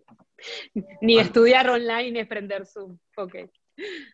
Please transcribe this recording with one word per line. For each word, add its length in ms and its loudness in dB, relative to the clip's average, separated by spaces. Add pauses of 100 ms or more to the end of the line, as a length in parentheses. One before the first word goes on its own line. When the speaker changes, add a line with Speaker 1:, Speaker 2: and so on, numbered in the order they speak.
(1000)
Speaker 1:
Ni 140 4
Speaker 2:
Bueno. 60 8
Speaker 1:
estudiar 500 4
online 500 -4
es 80 -10
prender 380 -10
Zoom. 320 -20 (180)
Ok. 180 -12 (800)